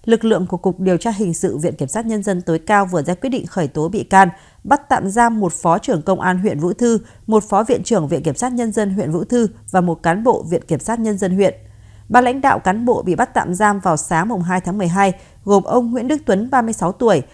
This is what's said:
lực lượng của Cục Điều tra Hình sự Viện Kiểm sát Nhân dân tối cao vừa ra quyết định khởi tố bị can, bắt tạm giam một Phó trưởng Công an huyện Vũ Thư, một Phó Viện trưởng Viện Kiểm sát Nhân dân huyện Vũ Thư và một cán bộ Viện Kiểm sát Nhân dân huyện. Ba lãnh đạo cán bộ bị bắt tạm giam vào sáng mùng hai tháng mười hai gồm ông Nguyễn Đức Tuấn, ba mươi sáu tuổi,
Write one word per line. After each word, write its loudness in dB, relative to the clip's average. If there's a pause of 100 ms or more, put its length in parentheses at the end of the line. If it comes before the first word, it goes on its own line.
lực 2
lượng 2
của -4
Cục -2
Điều 2
tra -4
Hình -2
sự -2
Viện -2
Kiểm -6
sát -6
Nhân -2
dân -2
tối -2
cao 2
vừa -2
ra -4
quyết -6
định -4
khởi -4
tố -4
bị -4
can, 6 (360)
bắt 0
tạm 0
giam 2
một 0
Phó 0
trưởng -2
Công 0
an 0
huyện -2
Vũ -2
Thư, 0 (280)
một 2
Phó 2
Viện 0
trưởng 0
Viện -2
Kiểm -2
sát -4
Nhân -2
dân 0
huyện -2
Vũ -2
Thư 0 (220)
và 2
một -2
cán 0
bộ 2
Viện -4
Kiểm -4
sát -4
Nhân -2
dân -2
huyện. 2 (540)
Ba 4
lãnh 0
đạo 2
cán 0
bộ 2
bị 0
bắt -2
tạm -2
giam 2
vào 2
sáng -2
mùng -2
hai 0
tháng -4
mười 0
hai 2 (320)
gồm 4
ông 0
Nguyễn -2
Đức 0
Tuấn, 0
ba 4
mươi -4
sáu -2
tuổi, 2 (120)